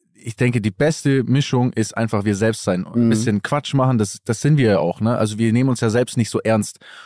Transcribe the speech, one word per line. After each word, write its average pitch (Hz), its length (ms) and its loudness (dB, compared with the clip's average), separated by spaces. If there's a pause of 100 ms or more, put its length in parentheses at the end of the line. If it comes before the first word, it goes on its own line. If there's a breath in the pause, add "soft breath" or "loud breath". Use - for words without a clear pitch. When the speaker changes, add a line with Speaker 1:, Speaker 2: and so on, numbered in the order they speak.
(240)
Speaker 1:
ich 120 120 -10
denke, 123 240 0
die 104 100 0
beste 139 540 0
Mischung 123 480 0
ist - 240 -4
einfach 110 280 -2
wir 104 120 0
selbst 110 260 0
sein. 92 240 -2
Ein 117 200 0
Speaker 2:
Mhm. 113 40 4
Speaker 1:
bisschen 110 320 0
Quatsch - 320 -4
machen, 131 240 2
das, 104 260 -4
das - 160 -4
sind 147 160 4
wir 127 140 4
ja 98 80 4
auch, 85 220 -2
ne? 113 180 0
Also 107 180 -2
wir 113 160 2
nehmen 127 160 2
uns 123 120 -2
ja 117 100 0
selbst 120 260 -2
nicht 120 140 0
so - 100 -4
ernst. 110 380 0 (280 loud breath)